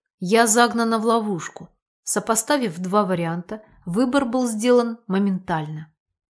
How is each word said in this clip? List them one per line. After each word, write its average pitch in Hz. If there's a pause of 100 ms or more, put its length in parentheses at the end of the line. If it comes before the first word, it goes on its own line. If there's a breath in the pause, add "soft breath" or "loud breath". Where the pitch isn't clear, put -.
(200)
Я 220
загнана 226
в 214
ловушку. 214 (360)
Сопоставив 220
два 190
варианта, 175 (220 soft breath)
выбор 254
был 247
сделан 233 (100)
моментально. 180 (380)